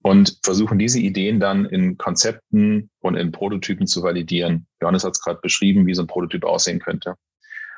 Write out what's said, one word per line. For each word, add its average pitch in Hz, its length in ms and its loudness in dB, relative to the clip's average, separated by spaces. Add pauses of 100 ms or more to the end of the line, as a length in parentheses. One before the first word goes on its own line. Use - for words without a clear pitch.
und 98 400 6
versuchen 101 360 2
diese 120 200 4
Ideen 101 420 0
dann 98 260 2
in 92 320 0
Konzepten 107 920 0 (100)
und 92 160 -2
in 87 160 -2
Prototypen 95 540 -4
zu 87 160 -2
validieren. 85 640 -2 (140)
Johannes 92 240 0
hat's 92 160 -4
gerade 85 220 -6
beschrieben, 98 440 2
wie 90 80 0
so 90 80 -2
ein 85 40 -4
Prototyp 87 380 -6
aussehen 87 340 -2
könnte. 87 380 -8 (600)